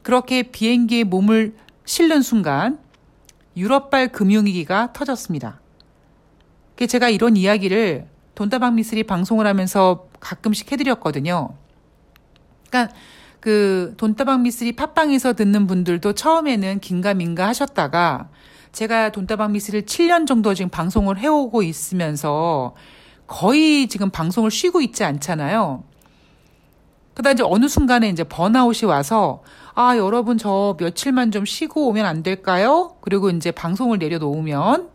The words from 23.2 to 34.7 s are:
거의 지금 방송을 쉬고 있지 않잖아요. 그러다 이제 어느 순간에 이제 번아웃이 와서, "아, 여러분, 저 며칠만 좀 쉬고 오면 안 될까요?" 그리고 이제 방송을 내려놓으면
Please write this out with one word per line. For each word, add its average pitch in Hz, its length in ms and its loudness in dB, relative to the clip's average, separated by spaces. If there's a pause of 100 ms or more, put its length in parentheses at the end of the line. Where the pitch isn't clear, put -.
거의 285 600 4
지금 196 200 -2
방송을 190 400 -2
쉬고 359 320 0
있지 - 220 -4
않잖아요. 156 800 -4 (1300)
그러다 269 180 2
이제 254 140 2
어느 214 220 4
순간에 240 420 2
이제 165 140 -2
번아웃이 226 640 2
와서, 156 540 0 (320)
"아, 247 220 4
여러분, 226 400 0
저 202 420 0
며칠만 233 520 -2
좀 202 140 -4
쉬고 302 440 -2
오면 208 160 0
안 160 180 -4
될까요?" 190 800 0
그리고 196 280 0
이제 170 220 -2
방송을 202 480 -4
내려놓으면 160 960 -2